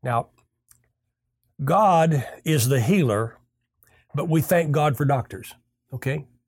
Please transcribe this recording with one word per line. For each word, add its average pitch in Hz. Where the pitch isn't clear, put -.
Now, 120
God 165
is 147
the 135
healer, 113
but 156
we 160
thank 165
God 147
for 147
doctors, 123
okay? 135